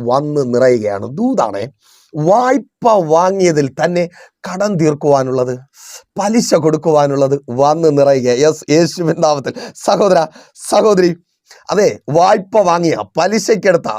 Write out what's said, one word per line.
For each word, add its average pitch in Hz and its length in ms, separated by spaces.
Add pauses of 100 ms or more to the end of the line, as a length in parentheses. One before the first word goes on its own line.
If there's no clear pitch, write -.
വന്ന് 143 420 (100)
നിറയുകയാണ്. 110 600
ദൂതാണേ, 156 500 (500)
വായ്പ 226 840 (160)
വാങ്ങിയതിൽ 175 580
തന്നെ 175 320 (380)
കടം 190 340
തീർക്കുവാനുള്ളത്, 135 800 (600)
പലിശ 208 380
കൊടുക്കുവാനുള്ളത് 143 840 (240)
വന്ന് 156 340
നിറയുക. 135 340 (140)
യെസ്, 156 260
യേശുവിൻ 160 500
നാമത്തിൽ. 147 340 (320)
സഹോദര, 185 340 (480)
സഹോദരി, 190 440 (560)
അതെ, 190 180 (280)
വായ്പ 196 480
വാങ്ങിയ, 170 340 (180)
പലിശയ്ക്കെടുത്ത, 185 720 (100)